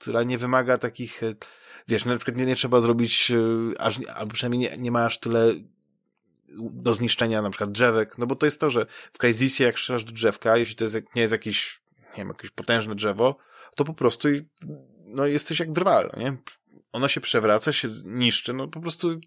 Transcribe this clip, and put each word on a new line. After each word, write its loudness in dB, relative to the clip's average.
która 0
nie -2
wymaga 2
takich, -8
y, -4
wiesz, 0
na 0
przykład -6
nie, 0
nie 2
trzeba 4
zrobić, 2
y, 2
aż, -2
albo -8
przynajmniej -2
nie, -10
nie -4
ma 2
aż -4
tyle 4
do -2
zniszczenia 0
na -2
przykład -4
drzewek, 2
no -2
bo -2
to 2
jest -2
to, 2
że 2
w -18
Crysisie 2
jak 2
strzelasz -4
do -16
drzewka, 2
jeśli 0
to -2
jest, -2
nie 2
jest 2
jakieś, -4
nie -20
wiem, -10
jakieś -16
potężne -2
drzewo, 2
to 0
po -4
prostu 2
i, -2
no, -2
jesteś -2
jak -4
drwal, 2
no -6
nie? -4
Ono 0
się -2
przewraca, 2
się -2
niszczy, 0
no -6
po -14
prostu -4